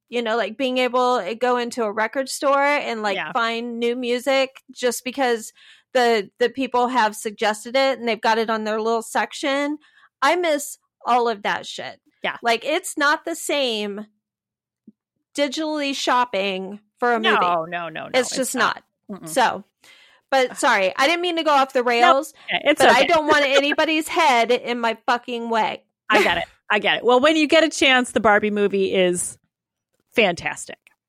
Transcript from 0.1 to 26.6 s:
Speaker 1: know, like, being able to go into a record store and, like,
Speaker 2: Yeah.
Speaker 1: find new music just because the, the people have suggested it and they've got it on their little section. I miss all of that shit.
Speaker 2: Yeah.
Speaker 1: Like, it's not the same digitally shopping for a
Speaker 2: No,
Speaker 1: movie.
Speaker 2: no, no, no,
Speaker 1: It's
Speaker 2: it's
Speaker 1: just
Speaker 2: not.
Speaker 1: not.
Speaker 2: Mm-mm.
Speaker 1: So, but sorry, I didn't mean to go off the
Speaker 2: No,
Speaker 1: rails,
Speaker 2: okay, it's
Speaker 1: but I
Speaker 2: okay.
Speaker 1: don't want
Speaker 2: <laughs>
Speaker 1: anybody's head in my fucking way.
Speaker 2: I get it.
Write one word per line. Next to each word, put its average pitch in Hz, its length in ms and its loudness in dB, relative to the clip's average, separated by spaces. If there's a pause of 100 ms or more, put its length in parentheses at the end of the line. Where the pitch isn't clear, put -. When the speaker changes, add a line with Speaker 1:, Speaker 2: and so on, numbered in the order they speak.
Speaker 1:
know, 226 160 -2
like, 220 200 -2
being 254 200 -2
able 247 440 2
to 190 140 -6
go 247 220 0
into 240 260 -4
a 208 80 -2
record 226 380 -4
store 277 340 0
and, 233 380 0
like, 202 140 -2
Speaker 2:
Yeah. 165 180 -6
Speaker 1:
find 233 460 -4
new 240 160 0
music 254 640 -2 (100)
just 247 320 -4
because 240 500 -2 (400)
the, 233 360 2 (100)
the 240 100 0
people 247 380 -2
have 220 280 0
suggested 214 600 -4
it 269 240 2
and 233 80 -6
they've 220 140 -2
got 226 160 2
it 226 120 0
on 220 140 -2
their 214 160 -2
little 226 240 0
section. 285 760 -4 (420)
I 294 140 2
miss 320 420 -2 (280)
all 240 240 2
of 202 140 -6
that 196 240 -4
shit. - 320 -12 (240)
Speaker 2:
Yeah. - 180 -4
Speaker 1:
Like, 233 240 0
it's 320 320 -4
not 302 260 0
the 330 120 -6
same 214 720 -4 (1300)
digitally 294 600 -2
shopping 202 840 -2 (200)
for 240 140 2
a 226 60 0
Speaker 2:
No, 220 140 2
Speaker 1:
movie. 208 120 2
Speaker 2:
no, 175 200 0
no, 170 240 -8
no, 156 240 -10
Speaker 1:
It's 247 160 0
Speaker 2:
it's - 60 -8
Speaker 1:
just 262 200 -4
Speaker 2:
not. 220 280 0 (260)
Speaker 1:
not. 190 120 -14
Speaker 2:
Mm-mm. 165 80 -14
Speaker 1:
So, 202 340 0 (640)
but 254 280 0
sorry, 208 380 2
I 269 120 2
didn't 339 140 0
mean 349 160 -2
to 330 60 -2
go 302 80 2
off 269 220 4
the 254 100 2
Speaker 2:
No, - 60 -10
Speaker 1:
rails, 247 440 2 (200)
Speaker 2:
okay, - 120 -4
it's 294 160 2
Speaker 1:
but 262 80 8
I 226 100 6
Speaker 2:
okay. 285 80 4
Speaker 1:
don't 311 200 2
want 294 180 4
Speaker 2:
<laughs> - 0 -
Speaker 1:
anybody's 294 640 0
head 247 440 2
in 240 280 -2
my 226 260 -2
fucking 240 440 -4
way. 220 340 -2 (260)
Speaker 2:
I 214 140 6
get 175 160 0
it. - 40 -6 (260)